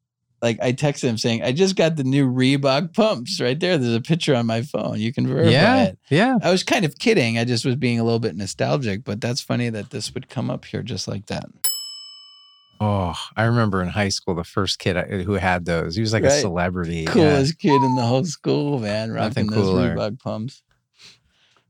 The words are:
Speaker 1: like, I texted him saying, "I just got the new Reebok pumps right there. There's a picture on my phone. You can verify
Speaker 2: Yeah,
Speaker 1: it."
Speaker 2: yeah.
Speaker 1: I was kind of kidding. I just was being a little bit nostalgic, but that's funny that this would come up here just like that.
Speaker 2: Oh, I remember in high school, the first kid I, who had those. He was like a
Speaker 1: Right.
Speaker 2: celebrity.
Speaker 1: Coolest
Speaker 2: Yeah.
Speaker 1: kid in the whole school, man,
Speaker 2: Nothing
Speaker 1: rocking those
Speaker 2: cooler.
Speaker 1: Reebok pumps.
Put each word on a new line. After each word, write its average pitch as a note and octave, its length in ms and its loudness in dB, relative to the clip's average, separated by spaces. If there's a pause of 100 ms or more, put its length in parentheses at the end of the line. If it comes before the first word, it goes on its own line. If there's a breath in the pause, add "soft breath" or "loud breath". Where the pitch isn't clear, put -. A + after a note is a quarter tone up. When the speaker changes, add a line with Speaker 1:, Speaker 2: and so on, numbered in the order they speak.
(420)
Speaker 1:
like, A#2 200 0
I B2+ 100 0
texted C#3 340 0
him A#2 120 0
saying, A#2 240 -2
"I B2+ 100 0
just F#3 240 2
got E3 200 2
the D3 80 -2
new C3 280 2
Reebok C#3 640 2
pumps G3+ 480 0
right C3 180 0
there. F3+ 200 2
There's A#2+ 160 2
a A2+ 60 0
picture D#3+ 340 0
on A#2 100 0
my A#2 160 0
phone. A2 380 -6
You A2 120 -2
can B2+ 160 -2
verify A2 220 2
Speaker 2:
Yeah, A3 360 6
Speaker 1:
it." - 140 -6 (100)
Speaker 2:
yeah. A3+ 340 4
Speaker 1:
I E3 80 2
was F#3 120 2
kind B3+ 220 0
of C#3+ 140 -4
kidding. A#2+ 400 2
I A#2 60 2
just A#2+ 200 0
was B2+ 100 0
being A#2+ 240 0
a A#2 40 0
little A#2 160 2
bit G#2+ 160 -4
nostalgic, A#2 680 -2
but G#2 160 -6
that's A#2+ 220 -4
funny A#2+ 280 -4
that G#2+ 200 -8
this - 240 -10
would B2+ 160 -10
come B2 220 -6
up - 140 -10
here G2 180 -8
just G2+ 240 -8
like G2+ 200 -8
that. - 180 -8 (1300)
Speaker 2:
Oh, G2 360 0 (200)
I A2 100 2
remember A2+ 360 2
in F2+ 80 -2
high G2+ 200 0
school, F#2+ 260 -4
the E2 80 -4
first - 340 -4
kid F#2+ 180 -2
I, F2+ 280 -2
who G2+ 100 -2
had F2+ 320 0
those. E2 300 -2
He A2 60 -2
was A2 120 0
like G#2+ 100 2
a - 40 4
Speaker 1:
Right. C#3+ 140 4
Speaker 2:
celebrity. F2 640 -2
Speaker 1:
Coolest D3+ 580 4
Speaker 2:
Yeah. D3+ 80 4
Speaker 1:
kid C#3 120 4
in B2+ 120 2
the B2+ 100 0
whole B2+ 200 2
school, C#3+ 520 -2
man, A2 380 -4
Speaker 2:
Nothing G#2+ 320 -2
Speaker 1:
rocking - 0 -
those G#2+ 200 2
Speaker 2:
cooler. F2 280 2
Speaker 1:
Reebok G#2+ 240 -4
pumps. A2 420 -8 (1080 soft breath)